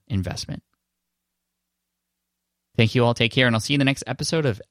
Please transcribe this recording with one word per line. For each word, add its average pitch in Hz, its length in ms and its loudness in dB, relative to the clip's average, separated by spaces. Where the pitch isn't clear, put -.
investment." - 560 -6
Thank 113 180 2
you 123 100 4
all. 120 80 4
Take 117 200 0
care, 131 140 4
and 117 80 2
I'll 110 60 0
see 143 140 -2
you - 20 2
in 143 40 2
the 139 40 2
next 135 220 -2
episode 147 400 -2
of 113 240 -2